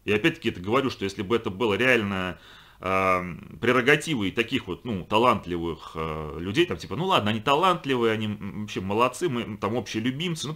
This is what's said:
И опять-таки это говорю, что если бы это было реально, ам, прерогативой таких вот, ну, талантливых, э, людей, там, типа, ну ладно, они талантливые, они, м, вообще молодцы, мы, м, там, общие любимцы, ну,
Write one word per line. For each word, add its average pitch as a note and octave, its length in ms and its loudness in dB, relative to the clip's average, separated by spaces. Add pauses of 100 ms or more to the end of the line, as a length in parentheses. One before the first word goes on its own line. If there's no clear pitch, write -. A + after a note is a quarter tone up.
И F#2+ 80 0
опять-таки D#3 380 2
это F#2+ 100 -6
говорю, A#2+ 300 2
что - 140 -4
если G2 180 -4
бы G2 140 2
это A2 140 -4
было G2+ 240 0
реально, G2+ 640 2 (420)
ам, F#2 800 0
прерогативой B2 720 4
таких A#2 360 -2
вот, E2+ 160 -8
ну, G2 200 -4
талантливых, F2 920 0
э, D#2 460 -6
людей, G#2 260 0
там, F#2+ 100 -4
типа, E2+ 200 -10
ну E3 100 -4
ладно, B2+ 240 2
они A2 100 -2
талантливые, C#3 720 2
они, A2 140 -2
м, G#2 360 -8
вообще G#2+ 180 -6
молодцы, A#2 480 0
мы, A#2+ 140 -2
м, G#2+ 160 -8
там, G#2+ 180 -2
общие A2 260 -4
любимцы, C#3+ 460 -4
ну, D#3+ 80 -8